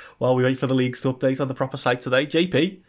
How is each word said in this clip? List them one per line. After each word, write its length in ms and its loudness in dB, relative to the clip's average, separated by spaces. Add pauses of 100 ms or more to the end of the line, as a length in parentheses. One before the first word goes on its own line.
(200)
while 160 2
we 80 2
wait 160 2
for 80 -2
the 80 2
leagues 260 0
to 120 0
update 280 -2
on 60 -2
the 80 -6
proper 220 -4
site 240 -2
today. 240 0
J 220 0
P, 420 0